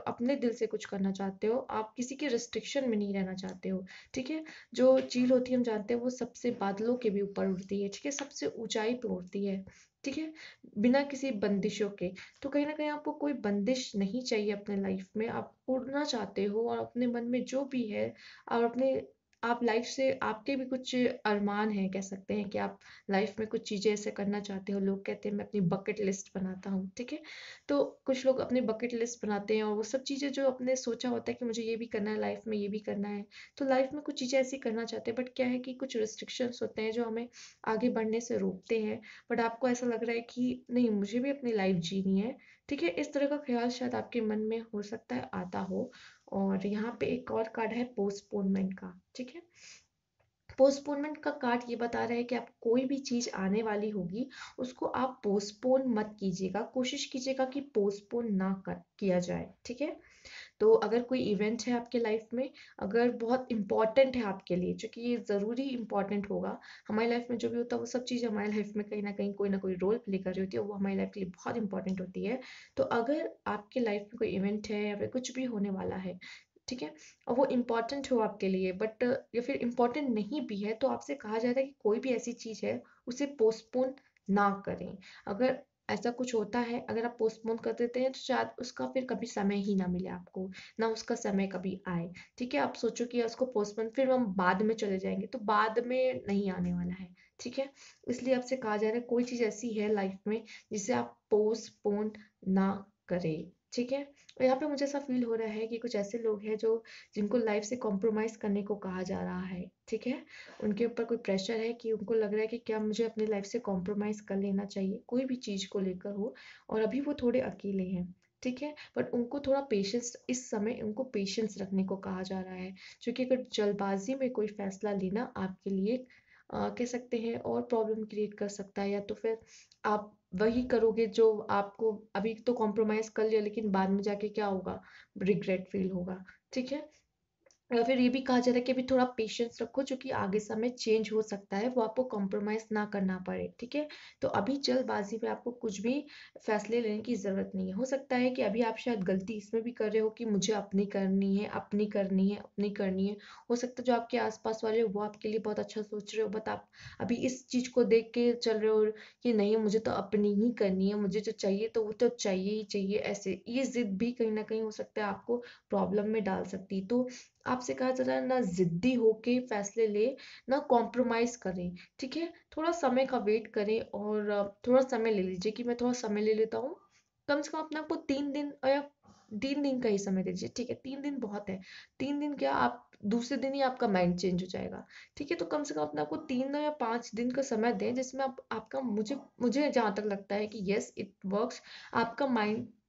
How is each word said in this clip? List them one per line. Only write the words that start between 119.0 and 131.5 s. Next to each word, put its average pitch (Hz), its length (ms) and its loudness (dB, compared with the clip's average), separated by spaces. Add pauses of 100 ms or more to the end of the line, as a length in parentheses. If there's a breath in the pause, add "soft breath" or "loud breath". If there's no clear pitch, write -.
उनको 240 260 -2
थोड़ा 277 300 2
पेशेंस, 226 460 0 (140)
इस 254 200 -4
समय 233 340 -2
उनको 214 200 -2 (100)
पेशेंस 208 460 -2
रखने 190 240 0
को 190 140 -2
कहा 190 260 -4
जा 185 180 -4
रहा 185 140 -8
है, 185 180 -8 (300 loud breath)
क्योंकि 247 220 -2
अगर 254 280 2
जल्दबाजी 202 640 0
में 262 160 0
कोई 214 160 0
फैसला 202 460 -4
लेना 196 440 -2
आपके 190 320 -4
लिए, 214 360 0 (440 loud breath)
अ, 202 200 -2
कह 240 160 -4
सकते 247 320 -4
हैं 226 200 -2
और 233 240 -2
प्रॉब्लम 220 440 0
क्रिएट 208 280 -2
कर 202 160 -4
सकता 202 320 -6
है, 196 100 0
या 202 80 0
तो 208 160 -6
फिर 226 220 0 (480 loud breath)
आप - 320 0 (180)
वही 233 280 4
करोगे 226 440 4
जो 226 180 6 (240)
आपको 202 420 0 (240)